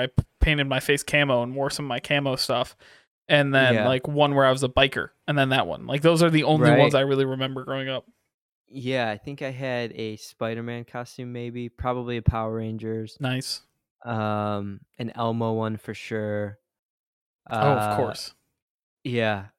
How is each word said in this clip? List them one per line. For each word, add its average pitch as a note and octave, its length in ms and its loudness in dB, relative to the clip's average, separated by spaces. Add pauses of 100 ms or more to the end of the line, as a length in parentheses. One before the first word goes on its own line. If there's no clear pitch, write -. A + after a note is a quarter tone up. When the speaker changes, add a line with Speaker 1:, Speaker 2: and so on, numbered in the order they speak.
Speaker 1:
I B2+ 60 -2
p-, - 140 0 (180)
painted D3 280 4
my C3 120 0
face C#3 220 2
camo C#3 400 2
and B2 140 -6
wore C#3 140 0
some D3 160 -6
of - 20 -8
my B2 100 -4
camo C#3 380 0
stuff. B2 400 -2 (500)
And C#3+ 280 4
then, C3 200 6
Speaker 2:
Yeah. A2 140 2
Speaker 1:
like, C3 180 0
one C#3+ 280 2
where C#3 100 6
I C3 80 6
was C3 100 0
a C3 60 0
biker. C3+ 400 2 (180)
And D3 100 0
then C#3 120 4
that C3 180 2
one. E2 200 -8
Like, C#3 160 -4
those D#3+ 200 6
are E3+ 80 6
the D#3 140 2
only B2 260 4
Speaker 2:
Right. B2 80 6
Speaker 1:
ones D3 160 6
I C3+ 60 6
really C3+ 240 2
remember C3 400 -6
growing C3+ 240 -6
up. C3 160 -6 (640)
Speaker 2:
Yeah, B2+ 420 -2
I G#2 60 -4
think C#3+ 240 -14
I C3+ 100 -6
had B2 420 -6
a A2 240 -8
Spider-Man A#2 680 -8
costume, B2 480 -12
maybe. A#2+ 380 -8
Probably B2 480 -4
a A2+ 40 -8
Power A2 340 0
Rangers. A2 640 -6
Speaker 1:
Nice. C3 440 -6 (420)
Speaker 2:
Um, G#2 760 -4 (180)
an A#2 160 -6
Elmo A2+ 400 -2
one A2 240 -4
for A2 160 -12
sure. G#2 640 -6 (880)
Speaker 1:
Oh, A#2 80 -4
of G#2+ 220 4
Speaker 2:
Uh, G#2+ 180 0
Speaker 1:
course. - 380 -4 (720)
Speaker 2:
yeah. A2 420 -2 (120)